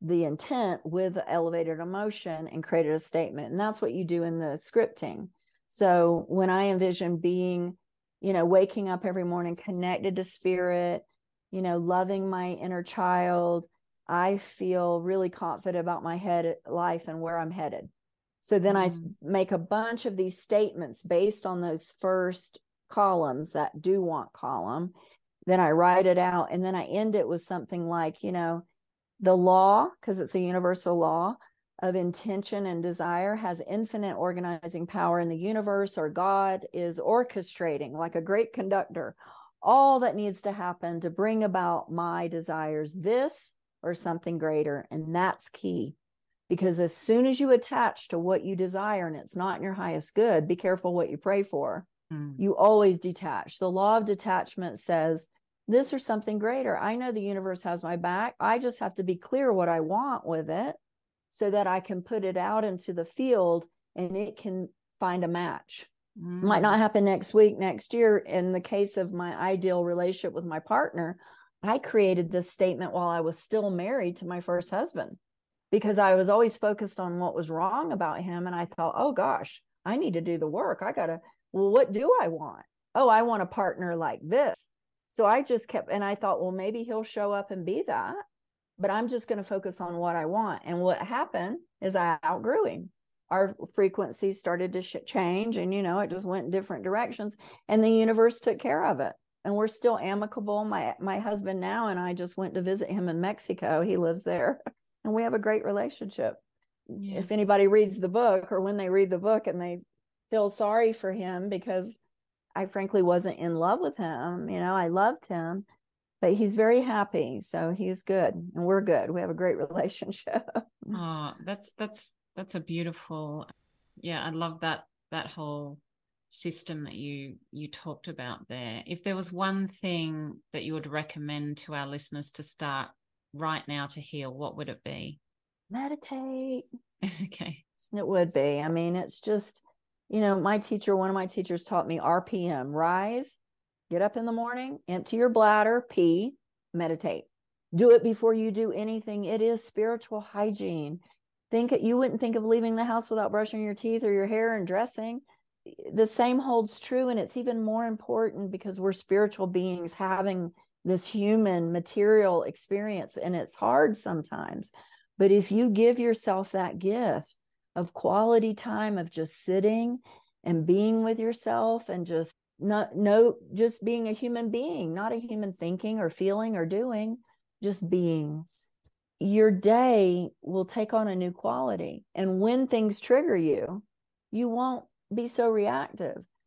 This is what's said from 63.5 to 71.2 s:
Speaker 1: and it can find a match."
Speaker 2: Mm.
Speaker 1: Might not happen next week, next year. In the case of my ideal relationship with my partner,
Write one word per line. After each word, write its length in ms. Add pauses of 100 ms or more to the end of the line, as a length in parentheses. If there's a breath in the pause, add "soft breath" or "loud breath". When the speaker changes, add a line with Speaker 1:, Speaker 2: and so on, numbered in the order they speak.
Speaker 1:
and 220
it 200
can 320 (300)
find 240
a 40
match." 600 (320)
Speaker 2:
Mm. 220
Speaker 1:
Might 220
not 160
happen 260
next 300
week, 240
next 340
year. 240
In 340
the 80
case 380
of 160
my 260
ideal 460
relationship 480
with 100
my 160
partner, 580 (440 soft breath)